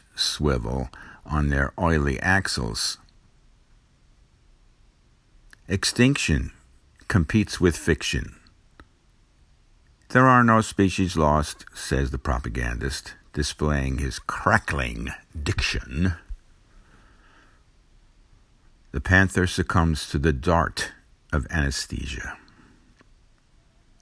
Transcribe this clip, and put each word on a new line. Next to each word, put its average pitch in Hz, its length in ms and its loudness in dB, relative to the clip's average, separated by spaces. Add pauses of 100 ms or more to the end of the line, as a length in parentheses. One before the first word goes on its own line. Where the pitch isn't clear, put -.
(160)
swivel 64 760 -2 (360)
on 73 240 -2
their 69 300 0
oily 76 400 0
axles. 90 800 -2 (2750)
Extinction 95 840 0 (560)
competes - 520 0
with 85 160 4
fiction. - 600 -2 (1700)
"There 131 180 6
are 123 160 8
no 113 180 6
species 95 540 0
lost," 76 500 2 (100)
says 67 340 -2
the 67 80 -6
propagandist, 60 960 -6 (180)
displaying 69 680 -2
his 67 180 -4
crackling 65 960 -2 (260)
diction. 76 760 -2 (2750)
The 71 100 -8
panther 95 440 4
succumbs 82 640 0
to - 80 -4
the 76 160 2
dart - 600 0 (380)
of 73 200 -2
anesthesia. - 880 -6 (1600)